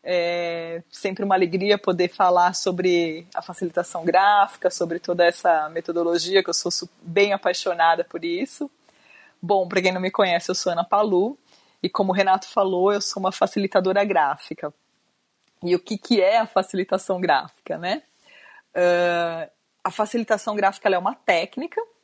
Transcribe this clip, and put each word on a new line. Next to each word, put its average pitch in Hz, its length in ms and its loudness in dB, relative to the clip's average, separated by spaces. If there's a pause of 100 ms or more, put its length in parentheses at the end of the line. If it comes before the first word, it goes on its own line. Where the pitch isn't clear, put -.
É 170 760 -4 (100)
sempre 190 320 -6
uma 196 120 2
alegria 185 420 2
poder 180 320 0
falar 180 460 4
sobre 175 800 0
a 175 60 -4
facilitação 180 600 -6
gráfica, 196 680 2
sobre 175 280 -4
toda 175 240 0
essa 165 460 2
metodologia, 170 760 0
que - 60 -4
eu 165 60 -4
sou - 160 -4
su-, - 180 -8 (120)
bem 202 320 0
apaixonada 170 720 0
por 170 220 -10
isso. 202 440 -6 (680)
Bom, 185 280 0
pra 185 140 0
quem 185 100 2
não 185 100 -4
me 185 80 -2
conhece, 180 400 0
eu 185 60 -2
sou - 160 -2
Ana 170 120 -2
Palu, 208 540 2 (460)
e 185 60 -2
como 196 220 -2
o 180 40 0
Renato 190 320 2
falou, 190 440 2
eu 202 100 0
sou - 180 -6
uma 185 120 0
facilitadora 190 720 0
gráfica. 151 680 -2 (920)
E 175 120 0
o 175 40 -2
que 208 180 -8
que 226 220 0
é 202 200 4
a 214 80 0
facilitação 185 720 -2
gráfica, 156 560 -2
né? 185 240 -6 (760)
Ahn, 175 720 0 (360)
a 185 80 -6
facilitação 214 640 -2
gráfica, 196 320 0
ela 190 80 4
é 175 40 2
uma 185 160 -2
técnica 196 640 -2 (240)